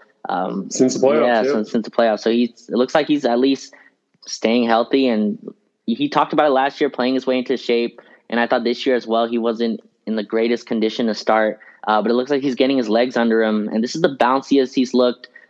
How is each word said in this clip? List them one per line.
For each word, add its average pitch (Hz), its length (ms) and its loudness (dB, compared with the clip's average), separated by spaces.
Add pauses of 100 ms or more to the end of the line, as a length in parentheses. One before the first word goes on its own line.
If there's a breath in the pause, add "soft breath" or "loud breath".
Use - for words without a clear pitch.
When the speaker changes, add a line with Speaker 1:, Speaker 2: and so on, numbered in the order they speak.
(280 soft breath)
Speaker 1:
Um, 92 420 -4
Speaker 2:
Since 127 240 2
the 123 120 2
playoffs, 127 200 4
Speaker 1:
yeah, 117 160 2
Speaker 2:
yeah. 135 100 0
Speaker 1:
since, 107 200 -4
since 113 120 -2
the - 60 -12
playoffs. 113 300 0
So 117 100 0
he, 120 140 2
it - 320 -6
looks 127 180 0
like 147 120 2
he's 143 180 0
at 120 140 2
least 135 360 0 (520 loud breath)
staying 117 380 0
healthy, 120 420 2
and 107 480 -2 (320)
he 135 220 -2
talked 151 240 -2
about 151 140 2
it 147 40 2
last 135 300 0
year, 143 100 0
playing 127 240 -2
his 131 140 -4
way 127 100 0
into 123 180 -2
shape. 120 440 -2 (280 loud breath)
And 117 120 -2
I 117 80 0
thought 123 160 0
this 120 200 -4
year 127 120 2
as 113 100 -6
well, 113 220 0
he 120 100 -2
wasn't 113 400 -2 (260)
in 110 120 -4
the 104 80 -4
greatest 113 420 -2
condition 110 400 -2
to 107 80 -2
start, 110 460 0 (260 loud breath)
uh, 107 160 2
but 113 80 0
it 117 40 2
looks 127 160 -2
like 139 120 0
he's 131 140 -2
getting 131 200 2
his 117 120 0
legs 123 280 0
under 113 260 2
him. 107 260 0
And 113 160 -2
this 123 100 -6
is 160 80 -2
the 139 140 2
bounciest 131 580 2
he's 127 200 0
looked, 123 340 0 (220 loud breath)